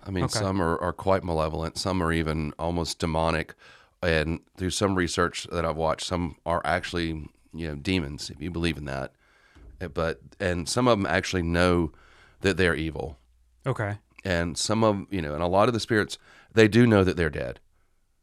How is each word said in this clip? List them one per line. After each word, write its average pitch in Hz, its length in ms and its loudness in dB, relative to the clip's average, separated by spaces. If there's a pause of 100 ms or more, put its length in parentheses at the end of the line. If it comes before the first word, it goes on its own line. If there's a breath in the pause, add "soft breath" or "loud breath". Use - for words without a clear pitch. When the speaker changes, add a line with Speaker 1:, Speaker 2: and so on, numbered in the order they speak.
Speaker 1:
I 101 60 -8
mean, 92 140 0
Speaker 2:
Okay. - 140 -4
Speaker 1:
some 98 220 0
are, 82 180 2
are 87 140 -2
quite 95 300 0
malevolent. 80 560 -2
Some 92 240 -2
are 82 100 2
even 78 460 0
almost 82 400 -4
demonic. 80 560 -2 (480 loud breath)
And 80 380 0 (160)
through 92 120 -4
some 98 260 0
research 87 560 0
that 85 140 -2
I've 80 100 -2
watched, 78 300 -2
some 87 300 -4 (100)
are 85 180 0
actually, 82 640 -4 (220)
you 80 160 -8
know, 76 80 -6
demons, 73 540 -2
if - 120 -16
you 85 100 -8
believe 85 260 0
in 76 80 -10
that. 67 260 -8 (720 soft breath)
Uh, 92 60 -8
but, 82 320 -4 (200)
and 87 300 -2
some 123 180 2
of 113 120 4
'em 98 80 0
actually 92 360 0
know 85 480 2 (500 soft breath)
that 90 160 2
they're 87 180 2
evil. 73 420 -6 (480)
Speaker 2:
Okay. 107 320 -4 (260)
Speaker 1:
And 85 320 -2
some 113 280 0
of, 101 260 0
you 95 120 -4
know, 73 120 -4
and 76 80 -4
a 87 60 0
lot 98 200 4
of 123 60 0
the 110 60 -4
spirits, - 400 -2 (340 loud breath)
they 110 140 8
do 117 180 6
know 107 180 8
that 90 140 2
they're 82 140 0
dead. 62 280 -8 (640)